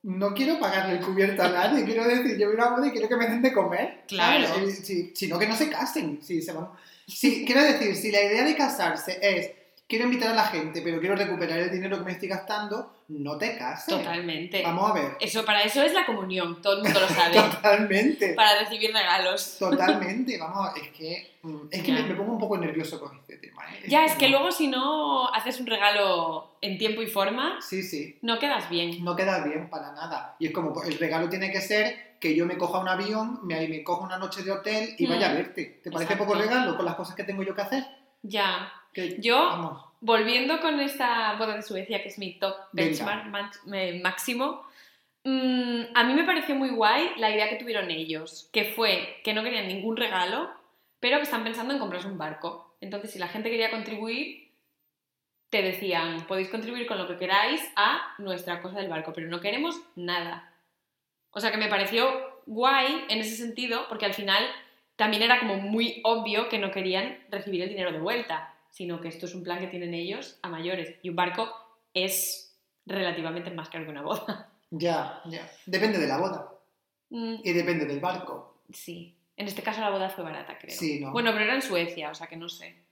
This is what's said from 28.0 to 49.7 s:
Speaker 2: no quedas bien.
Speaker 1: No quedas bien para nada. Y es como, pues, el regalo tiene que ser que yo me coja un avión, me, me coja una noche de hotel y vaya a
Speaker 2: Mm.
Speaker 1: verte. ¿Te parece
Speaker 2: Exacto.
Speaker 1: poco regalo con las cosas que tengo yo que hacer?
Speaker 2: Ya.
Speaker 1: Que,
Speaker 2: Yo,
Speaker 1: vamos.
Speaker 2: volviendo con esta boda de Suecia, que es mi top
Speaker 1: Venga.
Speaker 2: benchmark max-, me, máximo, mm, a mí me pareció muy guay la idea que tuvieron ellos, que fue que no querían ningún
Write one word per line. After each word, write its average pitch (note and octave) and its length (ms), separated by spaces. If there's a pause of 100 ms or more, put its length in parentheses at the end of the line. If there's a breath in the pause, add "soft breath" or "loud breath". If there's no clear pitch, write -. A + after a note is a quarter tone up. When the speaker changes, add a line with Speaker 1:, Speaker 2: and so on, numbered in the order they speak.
Speaker 2:
no A#3 180
quedas C#4 300
bien. E3+ 340
Speaker 1:
No F3 140
quedas F#3+ 320
bien D3+ 220
para D3 220
nada. D#3 460
Y D#3+ 100
es - 40
como, D#3+ 220
pues, - 140
el D3+ 100
regalo E3 320
tiene F#3+ 200
que F#3+ 120
ser - 580
que D#3 140
yo E3+ 100
me F3+ 140
coja F#3 220
un F#3 80
avión, G#3+ 560
me, D#3+ 240
me D#3 140
coja F3+ 220
una F#3 140
noche F#3+ 240
de F#3 100
hotel G#3+ 460
y C4 80
vaya G3 240
a - 20
Speaker 2:
Mm. D3 40
Speaker 1:
verte. - 460
¿Te E3+ 80
parece E3+ 220
Speaker 2:
Exacto. G3 140
Speaker 1:
poco G3+ 120
regalo G#3+ 380
con F#3 80
las E3 120
cosas - 200
que G3 80
tengo G3 180
yo F#3+ 120
que G3+ 80
hacer? C4 220 (380)
Speaker 2:
Ya. F#3+ 480 (220)
Speaker 1:
Que, F#3 280
Speaker 2:
Yo, A#3 160
Speaker 1:
vamos. G#3+ 480 (160)
Speaker 2:
volviendo B3 600
con D4+ 200
esta A#3 580
boda G#3+ 160
de G#3 80
Suecia, G3+ 400
que - 60
es - 100
mi F#3 200
top G3 160 (180)
Speaker 1:
Venga. E3+ 180
Speaker 2:
benchmark G3+ 380
max-, G3+ 380
me, F#3 340
máximo, A#3+ 640 (600 loud breath)
mm, B3+ 580 (120)
a A#3+ 100
mí B3+ 100
me D4 100
pareció D#4+ 320
muy C4+ 140
guay A#3 480
la A3 120
idea G#3+ 180
que A3 80
tuvieron G#3+ 340
ellos, D#3+ 600
que G#3 200
fue G3+ 500
que G#3+ 120
no A3 100
querían A3 240
ningún G3 280